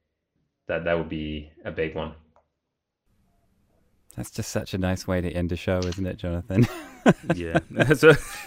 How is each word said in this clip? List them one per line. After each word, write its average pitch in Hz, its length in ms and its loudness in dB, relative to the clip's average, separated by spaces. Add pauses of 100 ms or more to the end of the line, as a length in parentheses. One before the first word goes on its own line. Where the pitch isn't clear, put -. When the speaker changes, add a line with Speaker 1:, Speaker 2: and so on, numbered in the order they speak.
(680)
Speaker 1:
that, 85 180 -4
that 85 140 0
would 78 100 -4
be 78 440 -8 (120)
a - 60 -8
big 80 240 -4
one. 78 200 -8 (2000)
Speaker 2:
That's - 160 -10
just - 180 -8
such - 240 -4
a 101 40 -2
nice 92 280 -2
way 92 140 0
to 87 100 -2
end 87 220 -2
a 87 40 -2
show, 92 220 -2
isn't 90 280 -4
it, 92 100 -6
Jonathan? 90 560 0
<laughs> 359 40 -12 (580)
Speaker 3:
Yeah. 87 260 -2 (160)
<laughs> 151 180 4
So 156 180 10
<laughs> 147 40 6 (300)